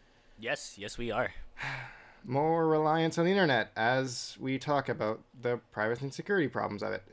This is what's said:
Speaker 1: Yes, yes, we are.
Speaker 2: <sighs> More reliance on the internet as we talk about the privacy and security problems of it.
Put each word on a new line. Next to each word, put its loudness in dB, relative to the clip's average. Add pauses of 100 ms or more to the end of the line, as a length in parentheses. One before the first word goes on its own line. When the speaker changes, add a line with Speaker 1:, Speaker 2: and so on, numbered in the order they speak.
(400)
Speaker 1:
Yes, -6
yes, -8
we -4
are. 0 (260)
Speaker 2:
<sighs> -12
More 2
reliance 4
on 4
the 4
internet 4
as 0
we -2
talk 0
about -2 (200)
the 0 (140)
privacy -2
and -6
security 0
problems -2
of -4
it. -6